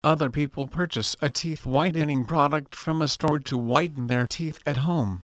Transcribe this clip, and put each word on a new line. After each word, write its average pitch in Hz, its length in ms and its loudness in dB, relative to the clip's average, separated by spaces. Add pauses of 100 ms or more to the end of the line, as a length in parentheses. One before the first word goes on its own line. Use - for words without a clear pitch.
Other 151 260 4
people 139 380 -4
purchase 160 520 -2
a 147 80 0
teeth - 380 -4
whitening 147 580 2
product 143 520 0
from 160 260 0
a 147 60 2
store 151 320 0
to 135 180 -4
whiten 127 480 0
their 123 220 2
teeth 160 360 -6
at 139 120 0
home. 127 440 0 (120)